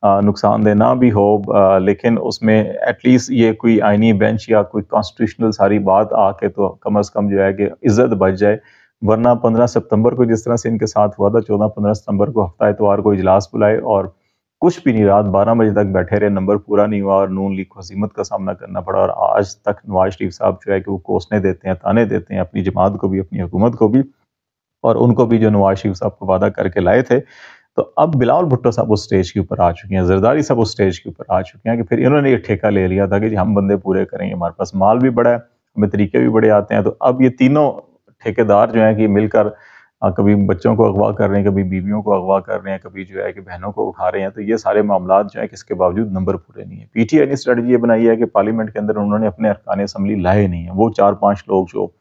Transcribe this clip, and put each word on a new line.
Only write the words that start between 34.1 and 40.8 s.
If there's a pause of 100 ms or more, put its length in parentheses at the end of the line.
हमारे
पास
माल
भी
बड़ा
है, (400)
हमें
तरीके
भी
बड़े
आते
हैं।
तो
अब
ये
तीनों (520)
ठेकेदार
जो
हैं
कि
मिलकर, (560)
अ,
कभी
बच्चों
को